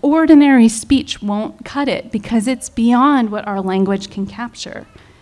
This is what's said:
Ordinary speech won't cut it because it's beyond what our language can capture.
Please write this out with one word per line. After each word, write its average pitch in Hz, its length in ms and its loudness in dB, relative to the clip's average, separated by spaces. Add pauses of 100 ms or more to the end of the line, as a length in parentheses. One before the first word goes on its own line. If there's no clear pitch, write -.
Ordinary 285 680 6
speech - 540 -2
won't 208 440 -8
cut 277 220 -6
it - 240 -6
because 214 360 -4
it's 262 220 -6
beyond 240 640 2
what 208 160 -8
our 196 140 -6
language 190 480 -2
can 196 180 -8
capture. - 580 -14 (360)